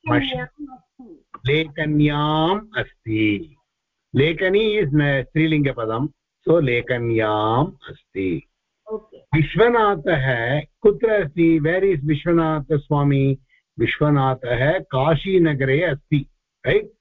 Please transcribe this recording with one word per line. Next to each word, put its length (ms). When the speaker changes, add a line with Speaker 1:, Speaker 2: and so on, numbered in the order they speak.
Speaker 1:
Mashi. 280
Speaker 2:
लेखन्याम् 400
अस्ति। 480
Speaker 1:
लेखन्याम् 1200
अस्ति। 800
Lekhani 680
is 120
na-, 300
स्त्रीलिङ्गपदं। 840
So 140
लेखन्याम् 1080
अस्ति। 540
Speaker 2:
Okay. 260
Speaker 1:
विश्वनाथः 1300
कुत्र 280
अस्ति? 500
Where 240
is 220
विश्वनाथ 680
स्वामी? 680
विश्वनाथः 1000
काशीनगरे 1040
अस्ति। 420
Right? 200